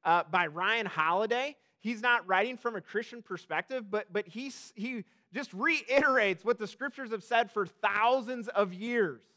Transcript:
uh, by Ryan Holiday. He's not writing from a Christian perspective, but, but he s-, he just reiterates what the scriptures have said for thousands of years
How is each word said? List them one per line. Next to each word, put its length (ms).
uh, 260
by 160
Ryan 400
Holiday. 680
He's 220
not 260
writing 280
from 200
a 40
Christian 420
perspective, 680
but, 220
but 140
he 220
s-, 280
he 280
just 200
reiterates 920
what 140
the 80
scriptures 460
have 100
said 280
for 160
thousands 840
of 260
years 480